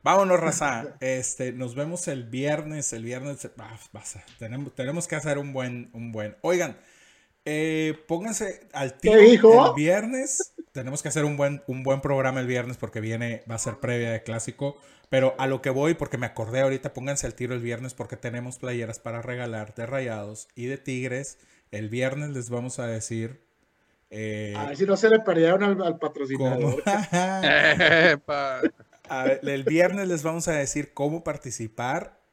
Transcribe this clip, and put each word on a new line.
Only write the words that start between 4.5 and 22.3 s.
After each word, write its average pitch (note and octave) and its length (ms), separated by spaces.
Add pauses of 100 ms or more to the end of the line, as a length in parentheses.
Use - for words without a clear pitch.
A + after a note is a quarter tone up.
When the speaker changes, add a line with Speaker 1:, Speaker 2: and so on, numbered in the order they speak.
Speaker 1:
tenemos C#3+ 340
que D#3 80
hacer D3 220
un C#3+ 140
buen, B2 400
un A#2 200
buen. G#2+ 300
Oigan, E3+ 340 (680)
eh, D#3 640
pónganse G3 680
al C#3 220
Speaker 2:
¿Qué - 160
Speaker 1:
tiro A3 100
Speaker 2:
dijo? A3+ 480
Speaker 1:
el - 60
viernes. G#3+ 800 (180)
Tenemos C3 300
que D#3 60
hacer D3 160
un D3 120
buen, C#3+ 300
un C3 160
buen C3+ 180
programa C3 400
el B2+ 60
viernes B2 300
porque A2 240
viene, A2+ 500
va A#2 60
a - 20
ser A2 200
previa A#2+ 340
de A2 100
clásico. C#3 540 (320)
Pero C3 300
a C3+ 100
lo C3 120
que C#3+ 100
voy, C#3+ 240
porque C#3 240
me B2 80
acordé A2+ 340
ahorita, C3+ 340
pónganse C3+ 320
al A#2 80
tiro B2 200
el A#2+ 60
viernes A#2 340
porque A2+ 220
tenemos A#2+ 420
playeras A#2 420
para A#2 220
regalar A#2 520
de A#2 120
Rayados A2+ 680
y A#2+ 120
de C3+ 120
Tigres. B2+ 600 (340)
El G#2+ 160
viernes C3+ 420